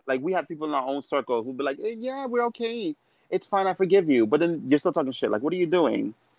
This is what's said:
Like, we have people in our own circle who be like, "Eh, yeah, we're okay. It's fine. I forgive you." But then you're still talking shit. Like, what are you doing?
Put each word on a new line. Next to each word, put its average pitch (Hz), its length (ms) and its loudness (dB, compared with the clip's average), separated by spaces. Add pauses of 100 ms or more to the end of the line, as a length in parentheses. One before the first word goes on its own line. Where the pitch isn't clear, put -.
Like, 131 140 0
we 160 140 -4
have 165 120 -2
people 151 220 -8
in 147 60 -2
our 131 120 -2
own 139 160 -4
circle 123 400 -2
who 131 140 -10
be 143 80 -4
like, 143 180 -4
"Eh, 226 160 -6
yeah, 262 280 -8
we're 240 200 -2
okay. 233 480 -6 (360)
It's 185 160 -2
fine. 196 200 0
I 185 80 0
forgive 185 340 4
you." 120 180 6
But 143 140 4
then 170 280 0
you're 143 100 6
still 170 140 0
talking 143 200 0
shit. 113 180 -2
Like, 107 120 -2
what 156 100 -2
are 180 40 -2
you 175 100 0
doing? 127 480 2 (240)